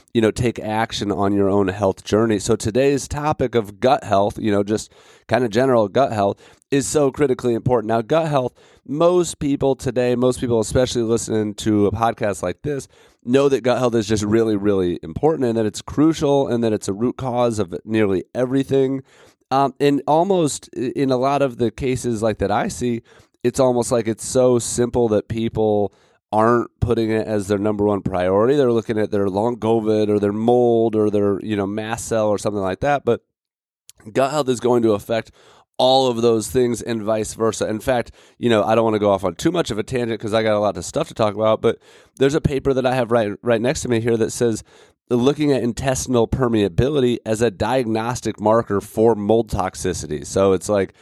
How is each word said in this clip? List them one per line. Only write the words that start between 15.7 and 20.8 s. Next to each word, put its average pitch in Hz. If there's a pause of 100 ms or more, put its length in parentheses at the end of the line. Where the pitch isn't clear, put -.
crucial 143
and 117
that 113
it's 104
a 104
root 113
cause 120
of 87
nearly 104 (100)
everything. 135 (480)
Um, 139
and 143
almost 170
i-, 123